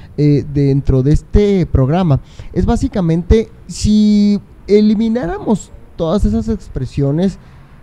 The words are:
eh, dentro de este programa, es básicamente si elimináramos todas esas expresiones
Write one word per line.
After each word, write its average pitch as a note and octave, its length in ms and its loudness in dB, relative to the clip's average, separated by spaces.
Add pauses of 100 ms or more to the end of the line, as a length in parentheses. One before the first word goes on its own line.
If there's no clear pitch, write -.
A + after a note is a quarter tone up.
(180)
eh, D3 360 2
dentro C#3 500 0
de C#3+ 80 2
este G3 540 2
programa, C#3 560 0 (320)
es F#3 120 -2
básicamente G#3+ 840 0 (180)
si G#3 720 2 (280)
elimináramos A3 1040 0 (240)
todas G3 300 -2
esas A3 240 -2
expresiones D3+ 880 -4 (460)